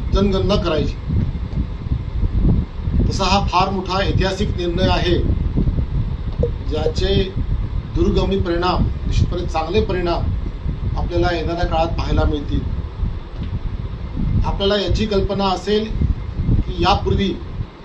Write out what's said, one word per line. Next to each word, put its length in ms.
जनगणना 420
करायची. 380
तसा 160
हा 220
फार 220
मोठा 340
ऐतिहासिक 460
निर्णय 400
आहे, 300
ज्याचे 640
दूरगामी 440
परिणाम, 440
निश्चितपणे 400
चांगले 340
परिणाम 420
आपल्याला 400
येणाऱ्या 300
काळात 200
पाहायला 380
मिळतील. 360
आपल्याला 320
याची 300
कल्पना 380
असेल 640
की 320
यापूर्वी 460